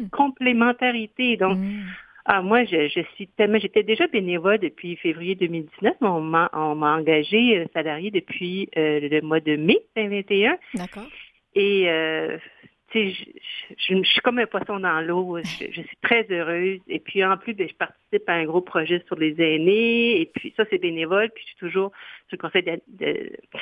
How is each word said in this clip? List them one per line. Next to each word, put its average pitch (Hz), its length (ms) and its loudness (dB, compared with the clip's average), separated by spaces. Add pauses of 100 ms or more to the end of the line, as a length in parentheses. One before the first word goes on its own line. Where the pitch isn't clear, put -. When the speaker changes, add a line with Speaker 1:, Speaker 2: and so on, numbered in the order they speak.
(560)
Speaker 1:
complémentarité. 240 800 0
Donc, 185 200 2
Speaker 2:
Mhm. 202 260 -4 (420)
Speaker 1:
ah, 196 180 2
moi, 226 220 4
je, 160 220 0
je 165 140 -2 (140)
suis 196 120 -12
tellement, 214 320 2
j'étais 202 240 2
déjà 220 240 2
bénévole 190 520 0
depuis 175 380 -6
février 170 380 -4
deux 185 120 0
mille 165 180 -6
dix-neuf, 220 340 0
mais 233 80 2
on 170 140 2
m'a, 165 320 2
on 156 220 -2
m'a 151 200 2
engagée, 160 640 4
euh, 170 160 -2
salariée 160 380 -4
depuis, 185 640 -4
euh, 151 240 2
le 147 200 0
mois 156 180 0
de 156 160 0
mai 170 240 4 (160)
deux 220 80 -2
mille 202 240 -4
vingt - 40 -4
et 202 160 4
un. 339 100 0 (180)
Speaker 2:
D'accord. 196 320 -10 (480)
Speaker 1:
Et, 202 340 2
euh, 160 480 -2 (540)
tu 226 80 0
sais, 196 120 0
je, 185 120 -12 (540)
je, - 180 0
je, 185 80 2
je 185 60 2
suis - 120 2
comme 247 180 2
un 226 60 2
poisson 202 340 -6
dans 170 220 0
l'eau. 175 420 -2
Je, - 280 -10
je 165 100 -10
suis - 200 -16
très 226 280 4
heureuse. 180 580 -2
Et - 120 -6
puis, - 260 0
en 190 120 4
plus, 220 160 -8
ben, 196 140 -4
je - 60 -14
participe - 560 -4
à 180 40 2
un 165 120 0
gros 160 160 2
projet 175 460 -2
sur 180 100 -4
les 156 240 2
aînés. 208 800 4
Et 165 60 0
puis, - 280 -12
ça, 220 140 2
c'est 190 80 0
bénévole. 175 560 0
Puis, - 100 -20
je - 60 -20
suis - 80 -20
toujours 190 340 -2 (380)
sur 180 80 -10
le - 0 -
conseil 175 260 -2
d'ad-, 170 240 -4
de, - 440 -6 (300)